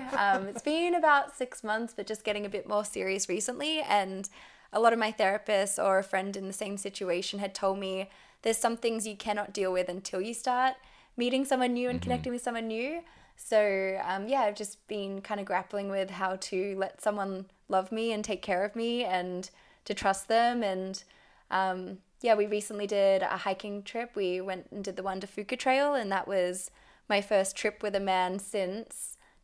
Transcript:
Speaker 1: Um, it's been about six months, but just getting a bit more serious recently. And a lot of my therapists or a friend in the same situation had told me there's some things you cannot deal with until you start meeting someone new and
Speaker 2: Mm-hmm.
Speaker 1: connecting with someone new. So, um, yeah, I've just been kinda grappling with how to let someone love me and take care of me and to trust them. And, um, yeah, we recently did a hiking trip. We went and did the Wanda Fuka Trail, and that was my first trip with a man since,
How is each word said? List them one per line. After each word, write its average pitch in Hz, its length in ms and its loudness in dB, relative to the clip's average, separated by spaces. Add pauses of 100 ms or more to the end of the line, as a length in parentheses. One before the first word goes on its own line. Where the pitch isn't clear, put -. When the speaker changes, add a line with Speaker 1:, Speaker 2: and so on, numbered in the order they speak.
(160)
Speaker 1:
Um, 196 320 4
it's 202 140 -10
been 330 340 2
about 302 400 4
six - 260 -8
months, 226 340 -2
but 202 120 -6
just 214 160 -6
getting 208 200 -2
a 202 40 -6
bit 196 180 -6
more 208 180 0
serious 196 440 -2
recently. 240 520 -2
And 196 480 0 (440)
a 214 80 2
lot 226 120 8
of 233 60 2
my 220 140 0
therapists 202 720 2
or 196 180 6
a - 20 4
friend 196 340 -4
in 190 120 -6
the 190 40 -8
same 202 260 -6
situation 190 600 -4
had 196 160 -4
told 196 240 0
me 190 320 -4 (320)
there's 226 140 2
some 233 200 2
things 226 300 -2
you 214 100 -6
cannot 208 360 -2
deal 190 200 0
with 180 160 2
until 185 320 -4
you 226 140 -4
start 254 400 2 (420)
meeting 247 280 2
someone 254 300 2
new 247 140 0
and 247 120 -2
Speaker 2:
Mm-hmm. - 20 -6
Speaker 1:
connecting 254 300 -2
with 240 100 -4
someone 233 240 -4
new. 254 360 -4 (340)
So, 196 680 4
um, 196 220 -2
yeah, 269 140 2
I've 208 160 2
just - 320 -8
been 196 320 -6
kinda 202 240 -6
grappling 196 460 -2
with 196 200 -2
how 190 260 -2
to 190 400 -4
let 190 260 -4
someone 196 440 0 (220)
love 190 240 2
me 226 200 0
and 214 120 -2
take 196 180 -4
care 185 220 2
of 208 100 -4
me 233 300 0
and 180 440 -2 (360)
to 208 100 -4
trust 196 320 0
them. 233 380 4
And, 190 360 -2 (520)
um, 185 460 0 (220)
yeah, 233 140 6
we 208 120 4
recently 208 420 -2
did 196 340 4
a - 140 0
hiking 202 480 -4
trip. 233 320 -6
We 185 240 0
went 185 320 -6
and 202 100 -8
did 190 140 -6
the 190 80 -6
Wanda 190 240 -4
Fuka 208 280 -6
Trail, 277 380 4
and 226 160 0
that 190 160 0
was 185 420 0 (400)
my 202 120 2
first 196 340 2
trip - 260 -2
with 208 140 -2
a 196 60 2
man 185 400 2
since, - 760 -6 (280)